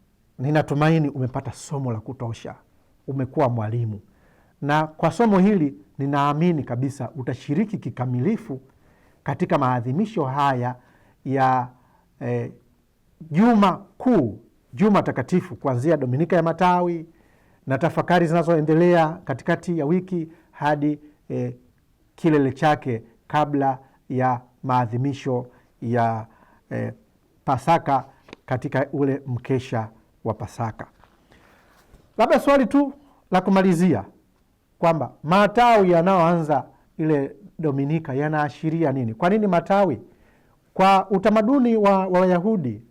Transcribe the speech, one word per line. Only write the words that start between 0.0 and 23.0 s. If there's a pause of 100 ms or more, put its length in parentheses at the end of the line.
ninatumaini
umepata
somo
la
kutosha, (520)
umekuwa
mwalimu. (600)
Na
kwa
somo
hili, (240)
ninaamini
kabisa
utashiriki
kikamilifu (640)
katika
maadhimisho
haya (480)
ya, (520)
eh, (800)
Juma (260)
Kuu, (340)
Juma
Takatifu,
kuanzia
Dominika
ya
Matawi (600)
na
tafakari
zinazoendelea (160)
katikati
ya
wiki (220)
hadi, (300)
eh, (600)
kilele
chake (260)